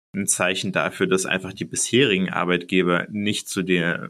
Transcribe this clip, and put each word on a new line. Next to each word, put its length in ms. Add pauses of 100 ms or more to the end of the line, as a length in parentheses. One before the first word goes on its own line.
(140)
ein 120
Zeichen 440
dafür, 360
dass 180
einfach 280
die 120
bisherigen 640
Arbeitgeber 800
nicht 400
zu 120
der 480